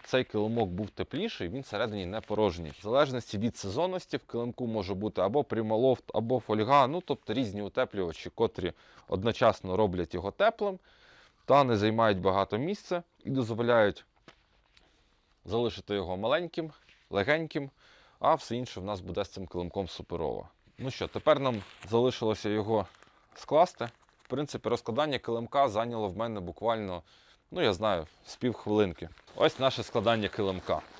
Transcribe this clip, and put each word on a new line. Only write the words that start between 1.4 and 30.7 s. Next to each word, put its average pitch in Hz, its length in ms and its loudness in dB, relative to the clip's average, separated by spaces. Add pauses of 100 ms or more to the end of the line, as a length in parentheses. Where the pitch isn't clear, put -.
він 120 120 -8
всередині 104 460 -4
не 107 140 -6
порожній. 90 500 0
В - 120 -18
залежності 123 560 0
від 107 180 -2
сезонності 160 600 -4
в - 80 -6
килимку 120 420 -6
може 101 280 -2
бути 98 260 -4
або 110 220 2
Primaloft, 110 600 2 (120)
або 113 260 0
фольга, 117 460 4
ну, 165 140 -2
тобто - 340 -4
різні 104 280 -2
утеплювачі, 95 680 -4
котрі 95 420 -2 (360)
одночасно 98 680 2
роблять 90 380 0
його 90 160 -4
теплим 208 480 0 (640)
та 139 200 6
не 120 120 2
займають 107 440 4
багато 95 380 2
місця 175 440 -4 (220)
і - 60 -6
дозволяють 117 720 2 (1400)
залишити 104 500 -2
його 92 220 -2
маленьким, 156 560 -2 (380)
легеньким, 143 600 0 (480)
а 156 160 4
все 120 220 -4
інше 123 240 -8
в 92 40 -10
нас 98 160 -6
буде 92 240 -4
з - 40 -18
цим 95 180 -12
килимком 90 420 -6
суперово. 69 600 -6 (300)
Ну 127 120 -6
що, - 180 -6
тепер 143 320 4
нам 120 220 -2 (260)
залишилося 117 600 2
його 107 380 0 (480)
скласти. 147 540 2 (340)
В - 60 -20
принципі, 127 400 -4
розкладання 123 500 -2
килимка 117 500 0
зайняло 110 400 -2
в 90 80 -6
мене 110 240 -4
буквально, 95 640 -4 (480)
ну, 180 120 -4
я 113 100 4
знаю, 90 340 0 (200)
з - 100 -16
півхвилинки. 104 720 0 (280)
Ось - 220 2
наше 127 240 0
складання 110 460 0
килимка. 92 520 -2 (200)